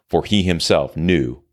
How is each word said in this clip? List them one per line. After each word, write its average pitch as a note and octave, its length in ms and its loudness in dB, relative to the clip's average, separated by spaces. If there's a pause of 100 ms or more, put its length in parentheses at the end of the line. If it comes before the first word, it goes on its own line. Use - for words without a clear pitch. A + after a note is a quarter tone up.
for - 160 0
he G#2 180 0
himself E2 540 0
knew D#2 460 0 (100)